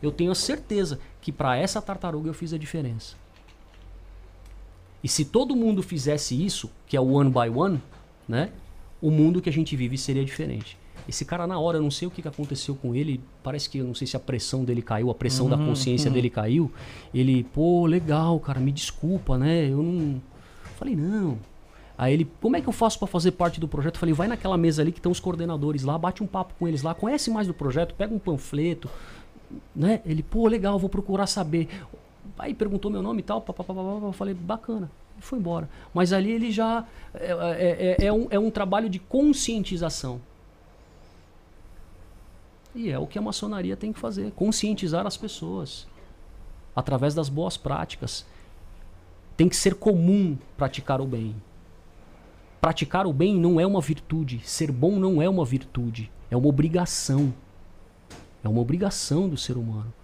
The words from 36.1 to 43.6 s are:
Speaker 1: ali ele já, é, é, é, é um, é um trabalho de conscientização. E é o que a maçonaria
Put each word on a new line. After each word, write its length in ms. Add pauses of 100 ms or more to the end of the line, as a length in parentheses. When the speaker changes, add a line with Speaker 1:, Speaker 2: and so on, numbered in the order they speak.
Speaker 1:
ali 180
ele 200
já, 340 (300)
é, 160
é, 680
é, 60
é 60
um, 180
é 80
um 120
trabalho 380
de 100
conscientização. 1200 (2500)
E 160
é 80
o 80
que 120
a 40
maçonaria 540